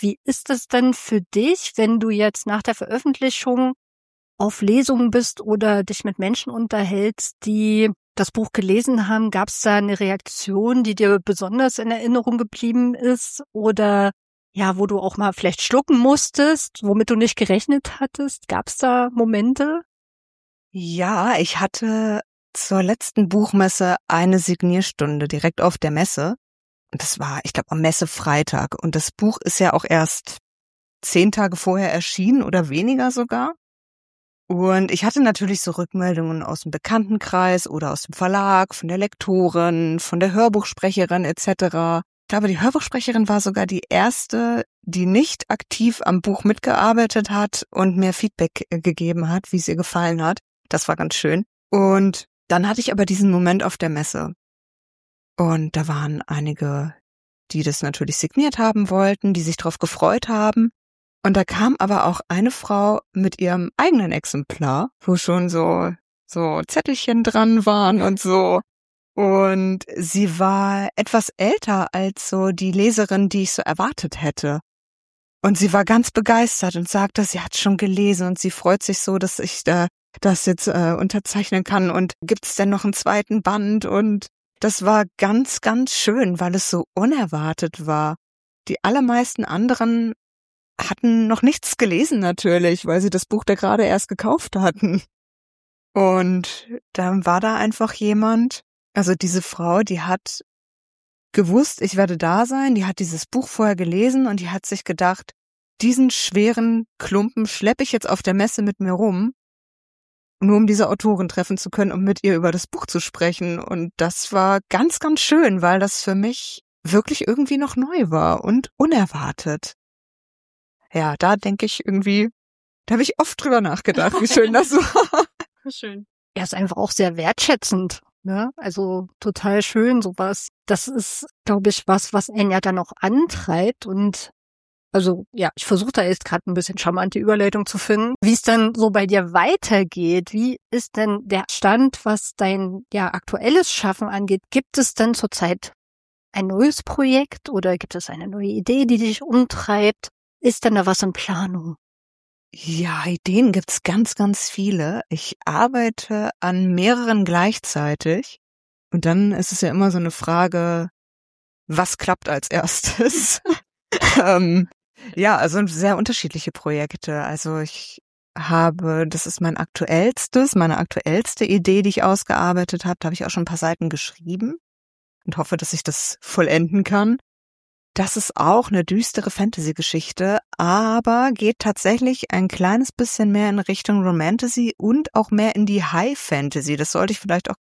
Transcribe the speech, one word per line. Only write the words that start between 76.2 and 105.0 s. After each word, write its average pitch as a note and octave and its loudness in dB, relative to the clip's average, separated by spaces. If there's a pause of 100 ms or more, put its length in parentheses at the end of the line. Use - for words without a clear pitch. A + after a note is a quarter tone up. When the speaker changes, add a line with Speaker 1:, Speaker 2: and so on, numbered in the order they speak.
Speaker 2:
und F3 -4
sagte, G3+ 0
sie F3+ -4
hat - -10
schon G3 2
gelesen F#3+ 0
und F3+ -2
sie F#3 -4
freut F#3 0
sich G3 -2
so, F#3+ -2
dass F#3 -4
ich - -6
da F3 2 (320)
das F#3+ 2
jetzt, F3+ 0
äh, E3+ 2
unterzeichnen G3 -2
kann. F#3+ 0
Und F#3 -2
gibt's - -4
denn G3 2
noch G3+ 0
einen G3+ 0
zweiten G#3 -2
Band? G#3 0
Und G#3 0 (340)
das G3+ -2
war G#3+ 4 (140)
ganz, A3 0
ganz A#3+ 0
schön, G#3 0
weil F3+ -2
es F#3+ -2
so F3 -2 (100)
unerwartet E3 -2
war. D3+ 0 (520)
Die - -6
allermeisten A#3+ 0
anderen A#3 -2 (640)
hatten A3+ 2
noch A3+ 2
nichts - 2
gelesen A3+ 0
natürlich, F3 2
weil E3+ 2
sie G3 0
das F3+ -2
Buch G#3+ -2
da G3+ 2
gerade G#3 2
erst - 2
gekauft A#3 -2
hatten. F#3+ 2 (880)
Und F#3 2 (240)
dann F#3 -2
war F3 4
da A3 0
einfach A3 -2
jemand, A3 0 (320)
also F#3 2
diese F3+ -2
Frau, F3 0
die F#3+ -4
hat F3+ -4 (920)
gewusst, G#3 2
ich F#3+ -4
werde F#3 2
da F3 2
sein, C4+ 0
die F#3+ 0
hat F#3+ -6
dieses E3 -6
Buch B3+ -4
vorher G#3+ 0
gelesen G#3+ 2
und G3+ -2
die F3 -6
hat F#3+ -8
sich - -8
gedacht, F3+ -2 (480)